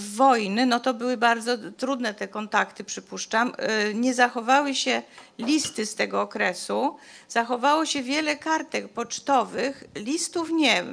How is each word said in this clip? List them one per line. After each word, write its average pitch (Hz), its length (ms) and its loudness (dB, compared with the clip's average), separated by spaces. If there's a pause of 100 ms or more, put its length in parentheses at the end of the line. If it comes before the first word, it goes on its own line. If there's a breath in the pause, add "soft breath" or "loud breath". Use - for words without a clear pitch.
(160)
wojny, 233 500 4
no 240 140 4
to 254 140 0
były 240 240 -2
bardzo 233 340 2 (260)
trudne 247 360 -2
te 202 140 -8
kontakty, 208 560 -2
przypuszczam. 220 760 -4
E, 214 360 0
nie 247 200 0
zachowały 247 640 2
się 233 260 0 (380 soft breath)
listy 240 460 0
z - 100 -8
tego 196 260 0
okresu. 208 760 -2 (320 soft breath)
Zachowało 247 560 2
się 285 180 -4
wiele 294 320 -2
kartek 311 540 -4
pocztowych, 233 920 -2 (120)
listów 320 560 -4
nie. 247 420 4